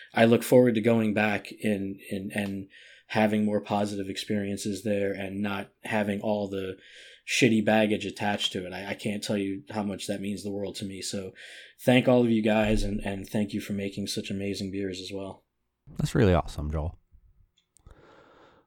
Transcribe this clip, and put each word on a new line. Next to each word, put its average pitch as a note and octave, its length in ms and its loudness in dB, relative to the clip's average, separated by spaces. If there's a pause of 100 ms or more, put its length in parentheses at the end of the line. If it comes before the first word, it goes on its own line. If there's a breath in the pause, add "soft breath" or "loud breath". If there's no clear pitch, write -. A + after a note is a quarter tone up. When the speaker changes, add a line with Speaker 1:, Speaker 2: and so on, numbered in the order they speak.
(120 loud breath)
Speaker 1:
I A#2 140 6
look A#2 160 6
forward B2 320 6
to G#2+ 80 0
going A2 320 4
back G#2 380 0
in, G2 480 -4 (100)
in, G2+ 240 -6
and G2 340 -6 (380 loud breath)
having G#2+ 400 2
more G#2 160 0
positive G2+ 480 -2
experiences G2+ 720 -4
there G2+ 300 0
and G2 280 -6
not G2+ 300 -4 (140)
having G#2 360 -2
all G#2 280 -2
the F#2+ 280 -6 (500 loud breath)
shitty A2 380 4
baggage G#2+ 400 4
attached G#2 480 -4
to F2+ 140 -6
it. F#2 80 -10
I, G2 160 -8
I G2+ 40 -6
can't G#2 300 -6
tell G#2 140 -2
you G2 320 -4
how G#2+ 140 -4
much G2 240 -6
that G2 120 -4
means G2 220 -6
the G2+ 80 -8
world G2 260 -6
to - 80 -10
me. F#2+ 160 -10
So F#2+ 300 -8 (500 loud breath)
thank B2+ 280 6
all B2 140 8
of A#2 80 4
you A2 120 4
guys, G#2+ 400 4
and, G#2 180 -2
and G2 260 -6
thank G#2 280 -2
you G2+ 80 -4
for - 100 -8
making G2 360 -6
such - 220 -6
amazing G2 400 -6
beers F#2+ 300 -6
as F#2 140 -12
well. F#2+ 300 -12 (520)
Speaker 2:
That's - 180 -2
really G2 200 6
awesome, D2+ 360 -2
Joel. D2+ 280 -4 (1700 soft breath)